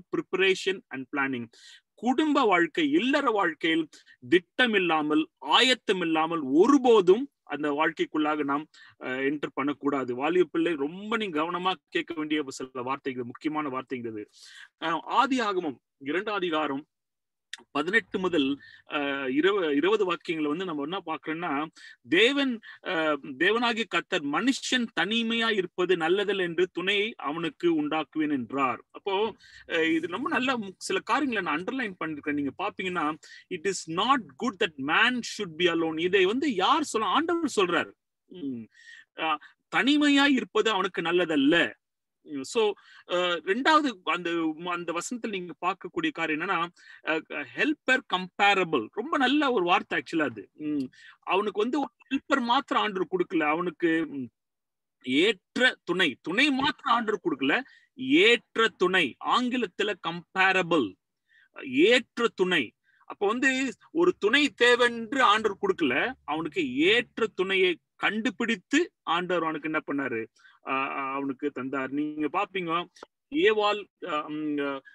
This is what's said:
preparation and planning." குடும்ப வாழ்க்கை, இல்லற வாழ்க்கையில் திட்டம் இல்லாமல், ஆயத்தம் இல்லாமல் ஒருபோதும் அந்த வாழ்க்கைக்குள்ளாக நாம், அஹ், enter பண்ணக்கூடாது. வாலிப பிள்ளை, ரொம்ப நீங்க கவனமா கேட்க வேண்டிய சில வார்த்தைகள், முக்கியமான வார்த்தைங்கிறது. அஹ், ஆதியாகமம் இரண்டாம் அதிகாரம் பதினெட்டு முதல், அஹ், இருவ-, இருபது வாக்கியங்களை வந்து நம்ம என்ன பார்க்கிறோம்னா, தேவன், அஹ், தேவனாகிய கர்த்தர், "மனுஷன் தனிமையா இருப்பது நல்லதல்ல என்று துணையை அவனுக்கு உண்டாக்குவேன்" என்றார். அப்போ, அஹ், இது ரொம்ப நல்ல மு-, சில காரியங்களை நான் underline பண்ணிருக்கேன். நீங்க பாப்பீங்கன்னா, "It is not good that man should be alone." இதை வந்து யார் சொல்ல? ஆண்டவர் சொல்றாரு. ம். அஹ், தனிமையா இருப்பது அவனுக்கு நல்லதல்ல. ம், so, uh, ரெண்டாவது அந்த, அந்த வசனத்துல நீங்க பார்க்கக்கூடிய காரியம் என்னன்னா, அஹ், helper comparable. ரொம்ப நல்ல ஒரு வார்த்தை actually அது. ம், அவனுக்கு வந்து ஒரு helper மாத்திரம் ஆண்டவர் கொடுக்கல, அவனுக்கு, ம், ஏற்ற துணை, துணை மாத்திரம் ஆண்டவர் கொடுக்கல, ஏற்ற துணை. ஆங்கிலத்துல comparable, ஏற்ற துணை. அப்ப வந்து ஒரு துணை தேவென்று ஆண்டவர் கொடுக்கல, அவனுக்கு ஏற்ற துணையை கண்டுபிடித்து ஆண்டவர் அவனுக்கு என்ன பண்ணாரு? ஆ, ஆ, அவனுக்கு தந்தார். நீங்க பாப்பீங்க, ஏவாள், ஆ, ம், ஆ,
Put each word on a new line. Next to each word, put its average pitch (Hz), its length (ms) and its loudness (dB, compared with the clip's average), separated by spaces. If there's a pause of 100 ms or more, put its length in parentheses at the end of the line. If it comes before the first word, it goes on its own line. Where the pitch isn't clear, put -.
(160)
preparation 190 720 0
and 131 240 -10
planning." 135 360 -4 (460)
குடும்ப 277 500 0
வாழ்க்கை, 170 460 2
இல்லற 196 400 2
வாழ்க்கையில் 165 580 0 (400)
திட்டம் 208 460 2
இல்லாமல், 156 540 0 (100)
ஆயத்தம் 214 640 2
இல்லாமல் 160 400 0
ஒருபோதும் 214 920 6 (120)
அந்த 147 300 -4
வாழ்க்கைக்குள்ளாக 156 720 0
நாம், 147 220 -2 (320)
அஹ், 131 260 -4
enter 143 300 -2
பண்ணக்கூடாது. 139 600 -2
வாலிப 156 360 0
பிள்ளை, 165 240 -2
ரொம்ப 185 420 -6
நீங்க 185 260 -2
கவனமா 175 320 -2 (140)
கேட்க 170 260 -6
வேண்டிய 151 320 -4
சில 131 260 -12
வார்த்தைகள், 127 520 -6
முக்கியமான 151 440 -6
வார்த்தைங்கிறது. 120 560 -8 (560)
அஹ், 269 280 -4
ஆதியாகமம் 202 680 0 (220)
இரண்டாம் 185 380 -4
அதிகாரம் 156 500 -2 (840)
பதினெட்டு 190 480 -2
முதல், 151 420 0 (280)
அஹ், 139 380 -4
இருவ-, 160 440 2
இருபது 180 420 2
வாக்கியங்களை 160 360 -4
வந்து 170 160 -4
நம்ம 156 180 -6
என்ன 175 240 -6
பார்க்கிறோம்னா, 160 600 -4 (420)
தேவன், 240 520 4 (220)
அஹ், 156 360 0 (200)
தேவனாகிய 226 500 2
கர்த்தர், 170 360 -2
"மனுஷன் 233 600 0 (140)
தனிமையா 226 500 0
இருப்பது 180 460 0
நல்லதல்ல 190 420 0
என்று 175 280 0
துணையை 202 500 -2
அவனுக்கு 160 640 -2
உண்டாக்குவேன்" 151 480 -2
என்றார். 127 600 -2
அப்போ, 202 460 -2 (300)
அஹ், 160 260 0
இது 165 140 0
ரொம்ப 208 220 -4
நல்ல 254 300 0
மு-, 196 200 -10
சில 190 220 -4
காரியங்களை 240 420 -2
நான் 160 200 -2
underline 226 320 -6 (100)
பண்ணிருக்கேன். 151 280 -6
நீங்க 143 260 -2
பாப்பீங்கன்னா, 180 560 -4 (400)
"It 185 120 -4
is 180 280 -4
not 240 260 2 (240)
good 247 80 0 (120)
that 180 120 -2
man 196 440 2 (180)
should 190 200 -6
be 170 120 4
alone." 165 280 0
இதை 185 260 4
வந்து 254 300 2
யார் 233 280 4
சொல்ல? 220 240 -2
ஆண்டவர் 320 500 0
சொல்றாரு. 175 340 2 (360)
ம். 135 360 -10 (540)
அஹ், 156 220 -2 (380)
தனிமையா 285 540 4
இருப்பது 214 400 2
அவனுக்கு 190 320 -2
நல்லதல்ல. 160 680 2 (500)
ம், 139 180 -12
so, 214 320 0 (340)
uh, 175 380 -2
ரெண்டாவது 254 600 2
அந்த, 170 500 -2 (100)
அந்த 175 280 -6
வசனத்துல 226 360 -6
நீங்க 180 260 -8 (120)
பார்க்கக்கூடிய 175 440 -4
காரியம் 156 300 -2
என்னன்னா, 175 260 -2 (360)
அஹ், 151 440 -4 (100)
helper 262 440 0 (140)
comparable. 185 800 2
ரொம்ப 320 240 -4
நல்ல 277 360 2
ஒரு 196 120 2
வார்த்தை 180 380 2
actually 160 200 -2
அது. 117 300 -6
ம், 151 320 -4 (360)
அவனுக்கு 190 400 -2
வந்து 247 180 -2
ஒரு 269 120 -4 (200)
helper 269 300 -2
மாத்திரம் 240 420 0
ஆண்டவர் 190 280 -4
கொடுக்கல, 175 320 0
அவனுக்கு, 165 640 0
ம், 135 220 -10 (760)
ஏற்ற 196 800 0
துணை, 175 380 0
துணை 240 280 2
மாத்திரம் 269 440 0
ஆண்டவர் 214 300 -2
கொடுக்கல, 143 360 0 (340)
ஏற்ற 208 760 4
துணை. 180 560 0
ஆங்கிலத்துல 214 680 -2 (140)
comparable, 175 880 0 (680)
ஏற்ற 220 640 2
துணை. 180 440 0 (320)
அப்ப - 220 -4
வந்து 262 480 0 (180)
ஒரு 175 260 4
துணை 269 440 2
தேவென்று 240 580 2
ஆண்டவர் 214 420 2
கொடுக்கல, 180 500 0 (120)
அவனுக்கு 151 520 -4
ஏற்ற 220 500 2
துணையை 185 520 0 (160)
கண்டுபிடித்து 220 960 -2 (100)
ஆண்டவர் 170 400 -2
அவனுக்கு 156 300 -4
என்ன 151 140 -2
பண்ணாரு? 123 400 -4 (400)
ஆ, 135 220 -2
ஆ, 135 260 -6
அவனுக்கு 139 360 -6
தந்தார். 131 400 -6
நீங்க 151 420 -4
பாப்பீங்க, 175 540 -4 (440)
ஏவாள், 208 540 2 (220)
ஆ, 156 220 -4
ம், 151 320 -4
ஆ, 139 200 -4 (140)